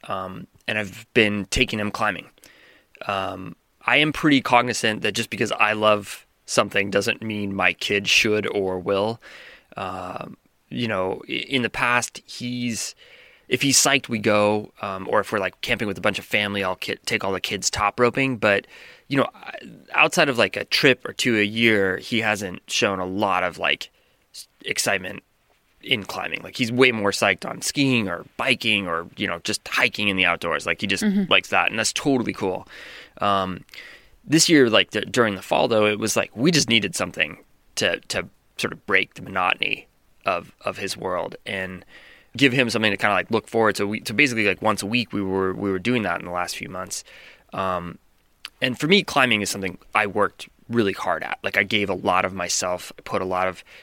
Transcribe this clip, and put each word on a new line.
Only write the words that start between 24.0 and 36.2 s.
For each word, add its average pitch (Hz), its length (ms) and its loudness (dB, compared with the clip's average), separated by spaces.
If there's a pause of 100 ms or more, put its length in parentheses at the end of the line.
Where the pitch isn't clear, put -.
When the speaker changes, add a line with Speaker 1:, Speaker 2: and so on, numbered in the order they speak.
Speaker 1:
s-, - 120 -16 (180)
excitement 95 580 -4 (580)
in 110 220 -2
climbing. - 400 -8
Like, 95 140 -14
he's 120 140 -2
way 127 200 6
more 104 200 0
psyched 98 380 0
on - 120 -10
skiing 127 480 0
or 85 160 -6 (120)
biking 110 500 0
or, 85 280 -4
you 110 120 -4
know, 87 120 -4
just - 280 -6
hiking 107 420 0
in 95 80 -2
the 92 80 4
outdoors. 82 400 0
Like, 85 160 -2
he 104 60 -4
just 98 160 0
Speaker 2:
Mm-hmm. 190 280 2
Speaker 1:
likes 95 180 2
that, 90 200 2
and - 100 -4
that's - 140 -2
totally 123 400 0
cool. 92 340 -4 (520)
Um, 98 440 0 (640)
this 156 240 4
year, 139 200 8
like, 104 220 0
the, 107 100 -2
during 110 340 0
the 90 60 -10
fall, - 260 2
though, 110 180 4
it 107 120 2
was 107 180 -2
like - 200 -2